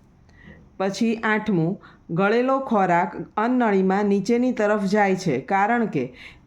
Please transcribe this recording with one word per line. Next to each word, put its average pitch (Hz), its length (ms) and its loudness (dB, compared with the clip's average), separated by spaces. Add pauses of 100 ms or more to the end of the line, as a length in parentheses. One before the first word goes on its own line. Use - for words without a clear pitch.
(800)
પછી 208 380 0
આઠમું, 202 640 -2 (280)
ગળેલો 226 480 2
ખોરાક 185 580 0 (200)
અન્નનળીમાં 214 680 2
નીચેની 233 480 2
તરફ 208 300 0
જાય 196 340 2
છે 143 240 -2
કારણ 214 460 0
કે 147 280 -4 (320)